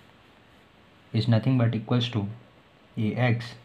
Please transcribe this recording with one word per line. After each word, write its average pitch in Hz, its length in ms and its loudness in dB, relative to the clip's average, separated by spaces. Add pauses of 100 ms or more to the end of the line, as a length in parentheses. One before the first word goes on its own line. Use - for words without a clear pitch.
(1120)
is 117 140 0
nothing 123 320 4
but 117 160 2
equals 120 360 -2
to 101 180 -4 (680)
A 107 200 -2
X 120 300 0 (180)